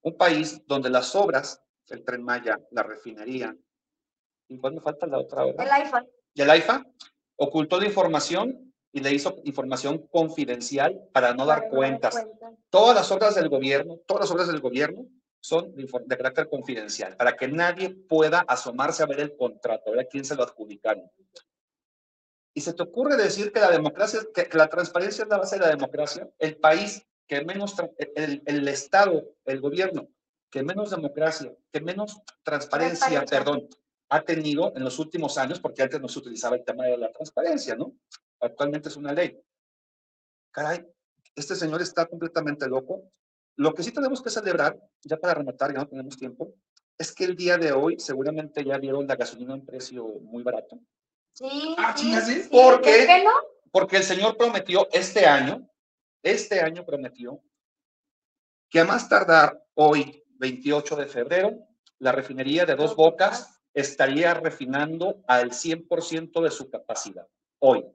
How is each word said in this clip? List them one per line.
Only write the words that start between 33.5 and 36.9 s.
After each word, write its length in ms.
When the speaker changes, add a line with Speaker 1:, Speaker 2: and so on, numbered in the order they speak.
Speaker 1:
ha 120
tenido 540
en 80
los 140
últimos 400
años, 220
porque 220
antes 200
no 60
se 100
utilizaba 380
el 80
tema 200
de 140